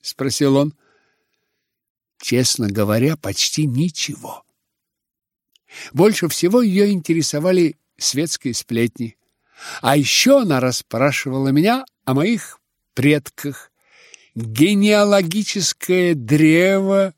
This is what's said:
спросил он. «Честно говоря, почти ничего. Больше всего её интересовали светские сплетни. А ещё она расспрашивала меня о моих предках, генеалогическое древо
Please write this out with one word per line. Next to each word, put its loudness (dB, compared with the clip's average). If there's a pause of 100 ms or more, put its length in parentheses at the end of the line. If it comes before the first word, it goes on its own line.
спросил -2
он. 0 (1500)
«Честно -2
говоря, 0
почти -4
ничего. -6 (1500)
Больше 2
всего 0
её 2
интересовали 0 (200)
светские -6
сплетни. -4 (640)
А 2
ещё 2
она 0
расспрашивала -2
меня 2 (200)
о -2
моих -2 (340)
предках, -2 (640)
генеалогическое 0
древо 2